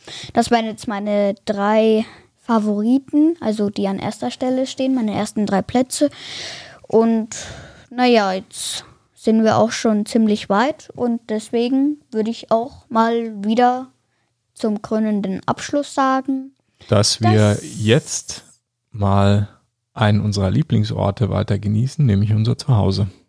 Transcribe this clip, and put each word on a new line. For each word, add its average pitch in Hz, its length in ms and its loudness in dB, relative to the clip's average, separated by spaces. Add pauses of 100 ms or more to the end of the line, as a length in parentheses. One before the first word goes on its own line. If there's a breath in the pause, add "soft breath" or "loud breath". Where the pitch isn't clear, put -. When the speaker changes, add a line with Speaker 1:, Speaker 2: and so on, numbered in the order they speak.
(340 loud breath)
Speaker 1:
Das 233 180 2
waren 226 140 0
jetzt 220 240 -10
meine 202 460 0 (100)
drei 220 600 2 (380 loud breath)
Favoriten, 240 960 0
also 214 300 -2
die 202 180 -4
an 196 120 -2
erster 233 300 -6
Stelle 254 380 -2
stehen, 262 260 -2
meine 220 200 -2
ersten 208 320 -2
drei 196 160 0
Plätze. 262 480 0 (720 loud breath)
Und 226 480 2 (600 loud breath)
naja, 233 440 2
jetzt - 520 -10 (280 soft breath)
sind 220 320 2
wir 220 120 4
auch 226 140 2
schon 214 340 0
ziemlich 220 440 0
weit 240 460 -2
und 233 340 -4
deswegen 247 720 -2 (100)
würde 220 180 -2
ich - 220 -6
auch 226 380 -4
mal 226 560 -2
wieder 247 420 2 (680)
zum 214 280 -4
krönenden 208 680 -2
Abschluss - 460 -4
sagen, 269 600 -2 (360)
Speaker 2:
Dass 104 320 2
wir 107 340 4
Speaker 1:
dass - 80 -10 (160)
Speaker 2:
jetzt - 640 0 (480)
mal 101 560 2 (460)
einen 107 260 2
unserer 98 320 0
Lieblingsorte 104 800 0
weiter 98 280 -2
genießen, 107 480 0
nämlich 104 280 2
unser 110 240 0
Zuhause. 101 500 0 (220)